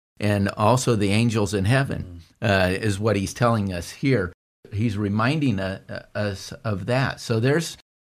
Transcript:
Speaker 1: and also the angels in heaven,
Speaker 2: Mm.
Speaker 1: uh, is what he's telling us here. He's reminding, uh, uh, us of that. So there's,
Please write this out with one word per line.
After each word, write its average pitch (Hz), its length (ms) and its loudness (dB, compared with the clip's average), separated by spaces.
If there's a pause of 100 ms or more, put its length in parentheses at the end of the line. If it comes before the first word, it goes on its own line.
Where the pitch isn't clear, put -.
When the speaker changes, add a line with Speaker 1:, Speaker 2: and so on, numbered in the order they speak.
(200)
Speaker 1:
and 101 300 2
also 117 460 4
the 101 140 2
angels 107 460 2
in 95 100 0
heaven, 101 560 -2 (220)
Speaker 2:
Mm. 113 40 2
Speaker 1:
uh, 95 220 4 (100)
is 104 200 -2
what 107 160 2
he's 98 180 -2
telling 110 400 0
us 85 160 -8
here. 110 420 0 (400)
He's 104 260 -2
reminding, 113 640 0
uh, 95 280 -4
uh, - 300 -12
us 104 340 -6 (120)
of 101 240 -4
that. 120 320 0
So 113 200 -2
there's, 147 380 0 (300)